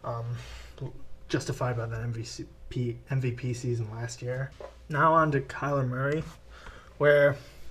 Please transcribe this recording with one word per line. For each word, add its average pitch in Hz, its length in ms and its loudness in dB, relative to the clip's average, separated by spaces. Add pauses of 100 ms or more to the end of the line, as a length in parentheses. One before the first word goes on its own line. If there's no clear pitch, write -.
um, 117 320 -6 (920)
justified 123 480 -2
by 113 100 -4
that 113 140 -6
M 120 120 -2
V 113 340 -8 (220)
P, 120 280 -2 (140)
M 135 100 0
V 127 120 0
P 123 200 -4
season 117 380 -2
last 117 320 -8
year. 127 300 -4 (360)
Now 156 260 6
on 156 180 6
to 139 80 4
Kyler 143 460 -2
Murray, 139 360 0 (760)
where 143 380 8 (340)